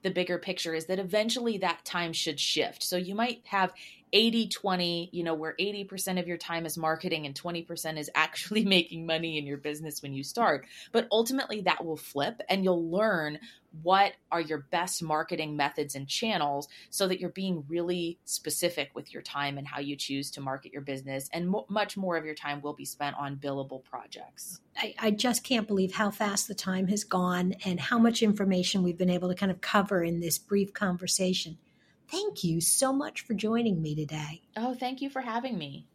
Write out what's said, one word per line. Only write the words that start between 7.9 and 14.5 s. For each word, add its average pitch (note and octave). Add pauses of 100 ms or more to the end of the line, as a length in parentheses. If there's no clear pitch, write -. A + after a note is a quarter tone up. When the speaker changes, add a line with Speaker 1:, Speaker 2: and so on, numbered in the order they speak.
Speaker 1:
is D3+
actually G3+
<laughs> F#3+
making E3
money D#3+
in D3
your C#3
business D3+
when C#3
you C3+
start. E3 (260)
But A#3
ultimately A3+
that F3
will D#3+
flip D3
and F#3+
you'll F3
learn E3+ (440)
what F#3+ (180)
are E3+
your D#3 (120)